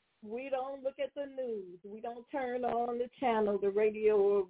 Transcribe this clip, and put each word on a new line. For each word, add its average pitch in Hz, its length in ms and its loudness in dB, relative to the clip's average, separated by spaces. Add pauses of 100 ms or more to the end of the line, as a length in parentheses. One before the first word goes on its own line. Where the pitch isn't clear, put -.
(240)
we 240 260 -8
don't 269 340 -4
look 269 200 -6
at 262 120 -6
the 285 100 -4
news. 220 580 -8
We 208 160 -12
don't 233 320 -10
turn 247 320 -2
on 240 340 0
the 247 120 -2 (100)
channel, 214 380 2
the 196 120 2
radio, 214 480 4
or 202 320 6